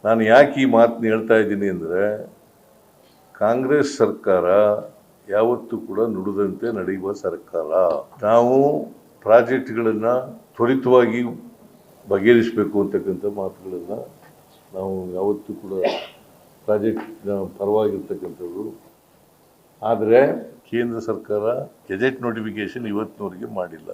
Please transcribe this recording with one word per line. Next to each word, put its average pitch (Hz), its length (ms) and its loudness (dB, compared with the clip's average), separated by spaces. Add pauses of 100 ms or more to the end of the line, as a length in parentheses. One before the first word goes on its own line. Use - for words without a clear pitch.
ನಾನು 113 160 4 (120)
ಯಾಕೆ 143 280 6
ಈ 131 40 4
ಮಾತನ್ನ 113 460 4
ಹೇಳ್ತಾ 113 320 2
ಇದ್ದೀನಿ 98 320 -2
ಅಂದ್ರೆ, 95 580 -4 (1080)
ಕಾಂಗ್ರೆಸ್ 131 500 0 (100)
ಸರ್ಕಾರ 98 440 2 (920)
ಯಾವತ್ತೂ 113 420 0 (100)
ಕೂಡ 98 120 -4 (160)
ನುಡಿದಂತೆ 98 520 -4 (120)
ನಡೆಯುವ 95 340 -6
ಸರ್ಕಾರ. 85 560 -6 (560)
ನಾವು 120 320 4 (680)
ಪ್ರಾಜೆಕ್ಟ್ಗಳನ್ನ 113 840 2 (460)
ತ್ವರಿತವಾಗಿ 123 680 4 (880)
ಬಗೆಹರಿಸಬೇಕು 104 760 4
ಅಂತಕ್ಕಂಥ 95 420 -2
ಮಾತುಗಳನ್ನ 95 680 -8 (840)
ನಾವು 95 420 -8
ಯಾವತ್ತೂ 101 360 -4
ಕೂಡ 98 200 -12 (920)
ಪ್ರಾಜೆಕ್ಟ್ನ 107 680 -4 (280)
ಪರವಾಗಿರ್ತಕ್ಕಂಥವ್ರು. 98 1040 -4 (1300)
ಆದ್ರೆ 110 300 4 (500)
ಕೇಂದ್ರ 117 280 -4
ಸರ್ಕಾರ 104 460 -6 (440)
ಗೆಜೆಟ್ 123 320 -4
ನೋಟಿಫಿಕೇಶನ್ 110 720 -8
ಇವತ್ತಿನವರೆಗೆ 101 560 -8 (100)
ಮಾಡಿಲ್ಲ. 82 340 -12